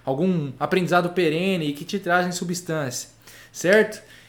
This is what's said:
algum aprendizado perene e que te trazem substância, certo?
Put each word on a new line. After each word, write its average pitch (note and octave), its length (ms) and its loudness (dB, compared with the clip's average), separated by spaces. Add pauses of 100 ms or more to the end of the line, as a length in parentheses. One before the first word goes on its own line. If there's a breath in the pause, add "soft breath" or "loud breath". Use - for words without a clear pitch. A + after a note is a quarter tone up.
algum D3 540 0
aprendizado F3 520 0
perene F3 580 0
e C#3+ 40 -2
que D3 120 -10
te G3+ 160 -6
trazem F3+ 320 0
substância, E3 800 -6 (420 loud breath)
certo? G#3 500 2 (260 loud breath)